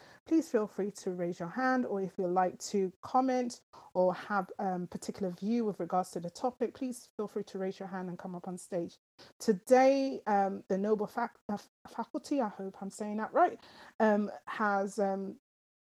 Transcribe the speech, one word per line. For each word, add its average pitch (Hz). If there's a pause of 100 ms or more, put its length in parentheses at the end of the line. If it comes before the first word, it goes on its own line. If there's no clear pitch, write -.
(260)
please 320
feel 214
free 202
to -
raise 180
your 170
hand, 254
or 202
if 180
you'd 185
like 185
to 190 (100)
comment 254 (340)
or 180
have, 196 (100)
um, 185
particular 190
view 220
with 202
regards 185
to 175
the 175
topic, -
please -
feel 208
free 202
to -
raise 190
your 190
hand 185
and 175
come 185
up 180
on 180
stage. - (440)
Today, 262
um, 196
the 190
Noble 208
Fac-, - (140)
uh, 208 (320)
Faculty, 277
I 214
hope 190
I'm 196
saying 208
that 214
right, 330 (400)
um, 208 (140)
has, 202
um, 196 (480)